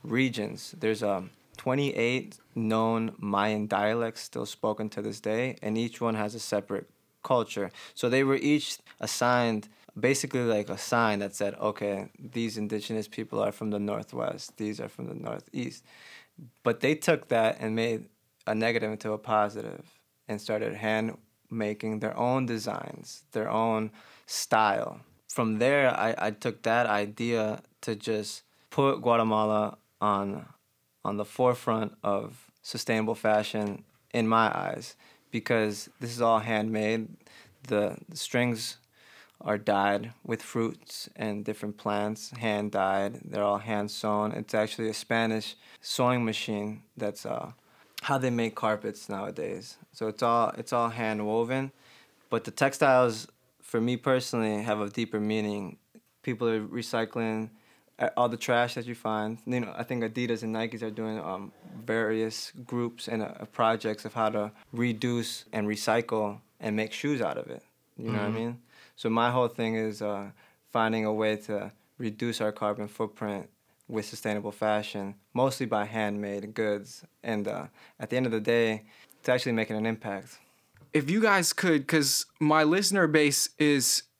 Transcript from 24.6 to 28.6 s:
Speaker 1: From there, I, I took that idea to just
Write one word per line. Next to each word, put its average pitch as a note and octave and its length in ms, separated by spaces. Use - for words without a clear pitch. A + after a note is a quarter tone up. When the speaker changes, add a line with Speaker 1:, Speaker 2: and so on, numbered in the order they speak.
Speaker 1:
From A2 320
there, C3+ 280
I, A2+ 120
I G#2+ 140
took - 300
that A#2 240
idea G#2+ 760
to A2+ 120
just G#2+ 480